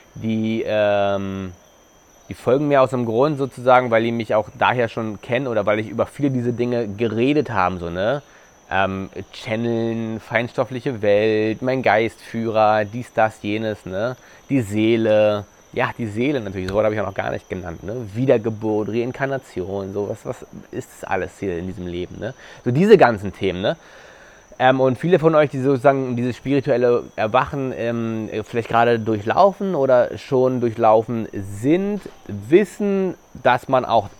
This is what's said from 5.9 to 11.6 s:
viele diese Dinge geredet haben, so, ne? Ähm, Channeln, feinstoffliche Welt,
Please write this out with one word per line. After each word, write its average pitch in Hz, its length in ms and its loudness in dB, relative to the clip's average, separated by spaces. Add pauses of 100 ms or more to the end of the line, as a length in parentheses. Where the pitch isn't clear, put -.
viele 139 260 -2
diese 123 220 -2
Dinge 120 340 -2
geredet 117 640 0
haben, 92 300 0
so, 85 100 -6
ne? 104 320 -2 (500)
Ähm, 95 400 -2 (200)
Channeln, 113 880 -4
feinstoffliche 120 840 -4
Welt, 107 580 2